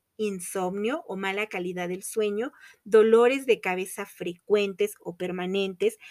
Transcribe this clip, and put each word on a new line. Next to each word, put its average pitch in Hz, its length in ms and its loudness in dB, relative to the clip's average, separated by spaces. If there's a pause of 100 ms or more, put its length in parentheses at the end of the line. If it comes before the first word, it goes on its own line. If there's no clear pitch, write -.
(180)
insomnio 202 920 -4
o 190 100 -8
mala 196 300 -4
calidad 180 420 -6
del 185 140 -8
sueño, 214 480 -4 (320)
dolores 226 640 6
de - 140 2
cabeza 190 460 -6
frecuentes 202 920 -2
o 175 180 -12
permanentes, 185 800 -2 (140)